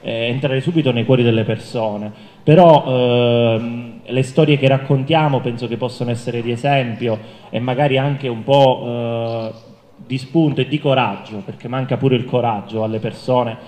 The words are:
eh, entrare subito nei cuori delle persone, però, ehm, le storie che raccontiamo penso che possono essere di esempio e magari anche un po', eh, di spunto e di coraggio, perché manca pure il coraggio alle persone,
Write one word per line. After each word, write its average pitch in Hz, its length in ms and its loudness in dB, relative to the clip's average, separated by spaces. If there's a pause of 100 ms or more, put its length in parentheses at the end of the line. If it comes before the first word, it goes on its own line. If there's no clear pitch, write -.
eh, 117 280 -4
entrare 135 340 -2
subito 156 300 0
nei 117 120 0
cuori 123 180 2
delle 113 220 2
persone, 107 680 -4 (320)
però, 156 440 8
ehm, 120 1120 0 (100)
le 131 120 0
storie 147 360 2
che 135 100 2
raccontiamo 139 720 2
penso 120 280 -6
che 113 80 -4
possono 120 340 -6
essere 117 320 -4
di 120 80 -4
esempio 120 680 -2 (320)
e 110 100 -4
magari 131 380 0
anche 139 300 -2
un 113 140 -6
po', 131 440 4
eh, 117 800 -6 (380)
di 131 120 -6
spunto 139 420 0
e 127 60 0
di 143 120 -4
coraggio, 110 680 -2
perché - 240 -14
manca 127 280 -4
pure 127 200 2
il 113 80 -2
coraggio 110 580 -2
alle 110 160 -4
persone, 117 580 -2 (120)